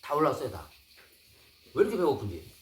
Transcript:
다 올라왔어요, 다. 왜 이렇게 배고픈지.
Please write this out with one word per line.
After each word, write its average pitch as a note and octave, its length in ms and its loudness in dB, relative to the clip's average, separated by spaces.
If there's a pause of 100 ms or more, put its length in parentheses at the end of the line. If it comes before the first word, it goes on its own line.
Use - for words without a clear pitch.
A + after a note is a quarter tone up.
다 - 140 -6
올라왔어요, C#3 360 0
다. D#2+ 180 -12 (1040)
왜 - 80 6
이렇게 A#3 140 4
배고픈지. G#2 640 -2